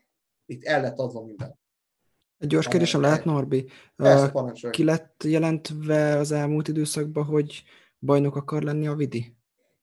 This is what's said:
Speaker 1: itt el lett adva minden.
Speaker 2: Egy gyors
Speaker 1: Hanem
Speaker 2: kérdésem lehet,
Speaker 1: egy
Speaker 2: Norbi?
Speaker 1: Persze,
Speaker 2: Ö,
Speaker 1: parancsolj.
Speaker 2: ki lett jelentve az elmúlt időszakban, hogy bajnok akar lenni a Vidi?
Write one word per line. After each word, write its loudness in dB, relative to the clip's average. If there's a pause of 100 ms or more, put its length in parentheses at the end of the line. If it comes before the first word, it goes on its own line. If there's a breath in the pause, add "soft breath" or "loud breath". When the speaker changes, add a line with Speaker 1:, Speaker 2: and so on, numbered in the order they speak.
(460)
Speaker 1:
itt -14
el 0
lett -6
adva -6
minden. -14 (800)
Speaker 2:
Egy -6
gyors 2
Speaker 1:
Hanem 2
Speaker 2:
kérdésem 2
lehet, 4
Speaker 1:
egy -6
Speaker 2:
Norbi? -2 (260 loud breath)
Speaker 1:
Persze, 8
Speaker 2:
Ö, 0
Speaker 1:
parancsolj. -6
Speaker 2:
ki 0
lett 0
jelentve 0
az 0
elmúlt -2
időszakban, -4
hogy -2 (360 soft breath)
bajnok 2
akar -4
lenni -2
a -2
Vidi? -6 (460)